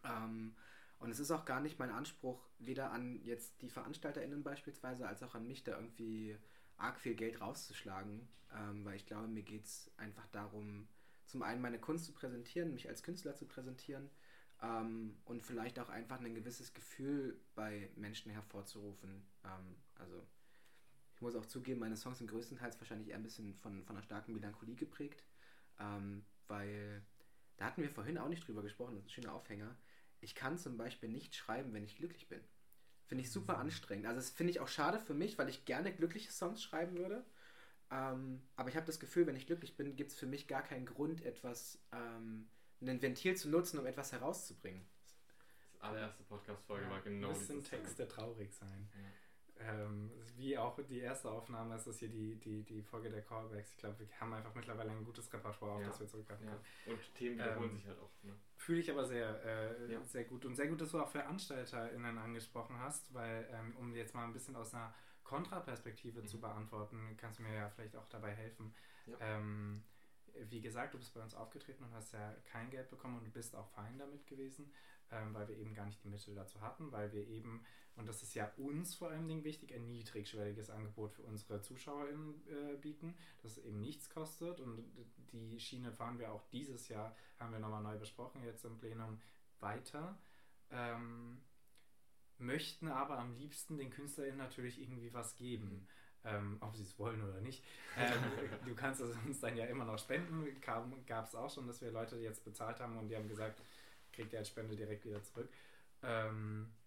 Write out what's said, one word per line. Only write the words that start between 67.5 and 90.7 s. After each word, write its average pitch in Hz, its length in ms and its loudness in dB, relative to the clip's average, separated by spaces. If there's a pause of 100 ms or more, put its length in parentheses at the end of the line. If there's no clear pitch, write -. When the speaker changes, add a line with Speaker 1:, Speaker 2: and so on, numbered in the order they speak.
Speaker 2:
ja 104 160 2
vielleicht 107 260 -6
auch 110 140 -10
dabei 107 220 -2
helfen. 110 420 -4 (320)
Speaker 3:
Ja. 117 160 -6
Speaker 2:
Ähm, 107 640 2 (640)
wie 113 120 -2
gesagt, 123 340 0
du - 20 -6
bist 120 160 -10
bei 113 80 -6
uns 110 140 -6
aufgetreten 131 480 -8
und 117 100 -8
hast 110 200 -6
ja 107 220 -2 (100)
kein 117 260 -4
Geld 131 180 -4
bekommen 127 300 -4
und 113 60 -6
du 110 60 -6
bist - 240 -4
auch 107 140 -6
fein 117 300 -4
damit 143 260 -6
gewesen, 135 480 -4 (380)
ähm, 110 240 0
weil 107 120 0
wir 110 100 -4
eben 107 180 -2
gar 104 100 -2
nicht 104 180 -4
die 104 60 -4
Mittel 101 240 -4
dazu 98 280 -6
hatten, 131 300 -2
weil 104 220 2
wir 104 140 0
eben, 113 360 -4 (320)
und 110 140 -4
das 110 140 -4
ist 107 100 -6
ja 107 240 4
uns 147 380 2
vor 170 160 -2
allen 160 160 2
Dingen 160 160 2
wichtig, 151 320 -2
ein 117 100 -2
niedrigschwelliges 110 840 -2
Angebot 107 420 -2
für - 80 -12
unsere 107 400 -2
ZuschauerInnen, 147 840 -2
äh, 143 300 0
bieten, 151 380 -4 (280)
das 110 160 -8
eben 104 200 -2
nichts 139 300 -2
kostet 165 500 -2
und 117 240 -4 (500)
die 113 260 -4
Schiene 123 320 -2
fahren 117 260 -2
wir 110 140 0
auch 107 200 -4
dieses 127 360 -2
Jahr, 113 280 -2 (220)
haben 117 160 -2
wir 110 60 0
nochmal 107 240 2
neu 107 160 2
besprochen, 120 440 -6
jetzt 117 220 -4
im 113 140 -4
Plenum 113 420 -2 (380)
weiter, 147 580 0 (540)